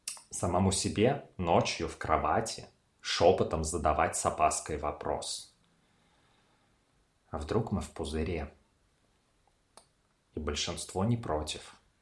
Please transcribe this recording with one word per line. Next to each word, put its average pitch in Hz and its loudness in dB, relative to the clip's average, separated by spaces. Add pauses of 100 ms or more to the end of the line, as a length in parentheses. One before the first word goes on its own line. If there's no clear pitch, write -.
(280)
Самому 92 2
себе 104 2 (140)
ночью 87 2
в - -10
кровати 78 0 (340)
шёпотом - 4
задавать 78 2
с - -2
опаской 78 0
вопрос: - -6 (1800)
«А - -8
вдруг 78 -2
мы 90 0
в - -10
пузыре?» 78 -4 (1800)
И 76 -6
большинство 82 -4
не 117 2
против 78 -6 (260)